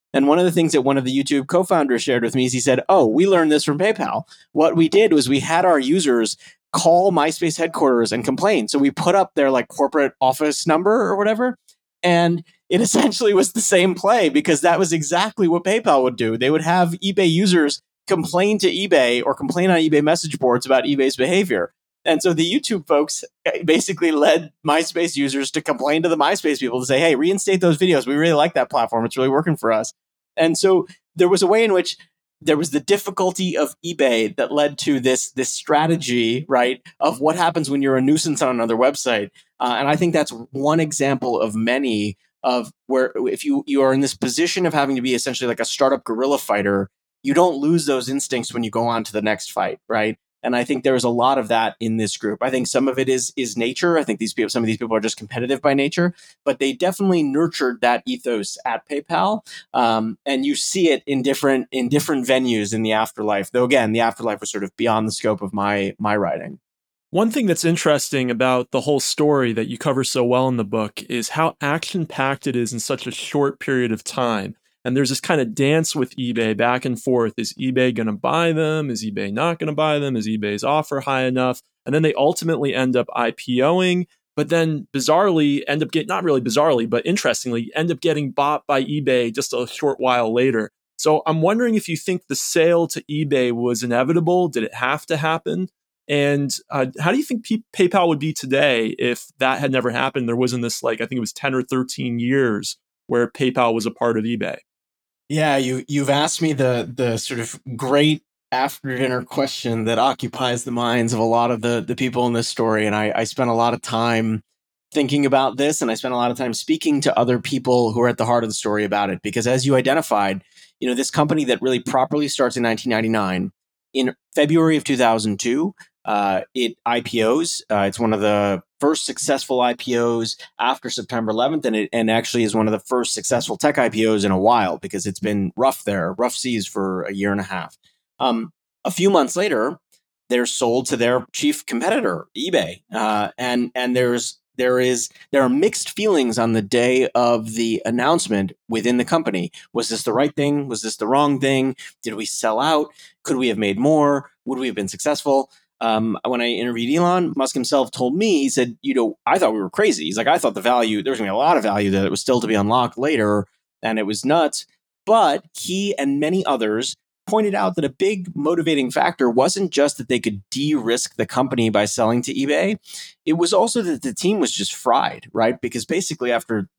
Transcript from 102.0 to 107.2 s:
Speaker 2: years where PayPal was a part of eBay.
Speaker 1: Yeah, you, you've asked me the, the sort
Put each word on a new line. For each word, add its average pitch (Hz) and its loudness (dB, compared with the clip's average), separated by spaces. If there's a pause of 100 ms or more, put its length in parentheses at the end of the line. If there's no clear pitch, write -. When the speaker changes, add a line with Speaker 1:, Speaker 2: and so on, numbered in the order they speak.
Speaker 2:
years 120 0 (300)
where 120 2
PayPal 127 0
was 113 -2
a 110 -2
part 117 -2
of 110 0
eBay. 110 -6 (720)
Speaker 1:
Yeah, 151 0
you, 127 -2
you've 143 0
asked 147 0
me 156 0
the, 127 0
the 120 -2
sort 117 -8